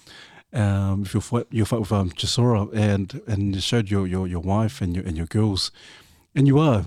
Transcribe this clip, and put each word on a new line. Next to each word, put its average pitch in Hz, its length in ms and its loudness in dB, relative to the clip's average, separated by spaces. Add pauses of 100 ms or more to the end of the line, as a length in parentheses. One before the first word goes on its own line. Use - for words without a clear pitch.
(520)
um, 98 500 0
if 92 120 -6
you 107 60 0
fight, 120 300 -4
you 110 140 0
fight 113 160 0
with, 104 120 -2
um, 98 180 2
Chisora, 113 640 0
and, 101 520 0
and 98 300 -2
it 92 60 -4
showed 110 280 -2
your, 98 160 0
your, 92 200 -2
your 87 140 -6
wife 101 400 -2
and 87 160 -2
your, 90 80 -6
and 87 120 -6
your 82 100 -4
girls. 107 440 0 (640)
And 139 120 4
you 139 120 6
are 127 280 4